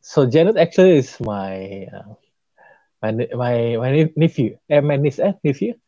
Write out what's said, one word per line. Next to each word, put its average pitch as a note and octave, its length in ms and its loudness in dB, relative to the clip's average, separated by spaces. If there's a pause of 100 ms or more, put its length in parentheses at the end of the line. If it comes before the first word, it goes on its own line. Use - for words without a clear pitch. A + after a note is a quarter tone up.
So - 240 0
Janet E3 300 2
actually F3+ 420 4
is - 220 -4
my, G2 720 -10
uh, G2+ 200 -20 (880)
my A2 100 -6
ne-, A2+ 220 -6
my, A#2+ 440 -2
my B2+ 140 -2
ne-, D#3 240 2
nephew. D3+ 420 0 (120)
Eh, D3 100 4
my D3 160 0
niece, C#3 240 -2
eh? G3 120 0 (120)
Nephew? E3+ 300 -2 (140)